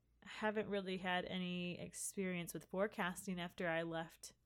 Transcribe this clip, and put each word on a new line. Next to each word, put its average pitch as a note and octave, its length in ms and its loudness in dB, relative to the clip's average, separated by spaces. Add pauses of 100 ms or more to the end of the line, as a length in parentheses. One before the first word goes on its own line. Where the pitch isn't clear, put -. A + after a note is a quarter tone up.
(240)
haven't G#3+ 440 2
really F#3+ 280 2
had F3+ 300 2
any F3+ 540 0
experience F3 760 -2
with D#3+ 100 -4
forecasting F#3 760 0
after F3 280 -2
I E3 140 4
left E3 500 -4 (140)